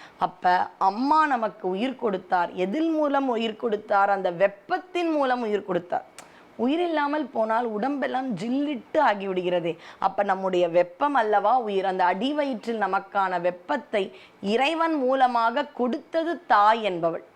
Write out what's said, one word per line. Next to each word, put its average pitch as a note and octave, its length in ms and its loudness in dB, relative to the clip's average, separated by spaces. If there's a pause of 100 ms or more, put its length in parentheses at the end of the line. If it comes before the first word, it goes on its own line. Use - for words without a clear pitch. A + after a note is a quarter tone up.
(180)
அப்ப F3+ 600 0
அம்மா C4+ 480 2
நமக்கு A3+ 420 -2
உயிர் G#3+ 280 -2
கொடுத்தார். F#3 560 -2
எதில் G3+ 380 0
மூலம் C#4 380 0
உயிர் A3+ 280 -2
கொடுத்தார்? G#3 540 0
அந்த F#3+ 200 0
வெப்பத்தின் E4 800 -2
மூலம் C4+ 300 0
உயிர் G#3 240 -2
கொடுத்தார். - 460 -4 (460)
உயிர் C4+ 240 0
இல்லாமல் D4+ 460 -2
போனால் A3+ 380 0
உடம்பெல்லாம் B3+ 720 -4
ஜில்லிட்டு C4 600 -4
ஆகிவிடுகிறதே. F#3 800 0 (220)
அப்ப G3 240 0
நம்முடைய F#3 460 0
வெப்பம் F3 460 2
அல்லவா G#3+ 440 4
உயிர். G3+ 260 -2
அந்த F#3 200 0
அடிவயிற்றில் A#3 760 -2
நமக்கான F#3+ 600 -2
வெப்பத்தை F#3+ 800 -4 (240)
இறைவன் D#4 520 0
மூலமாக B3 720 2
கொடுத்தது D#4 800 -4
தாய் A3 360 4
என்பவள். E3+ 420 -2 (120)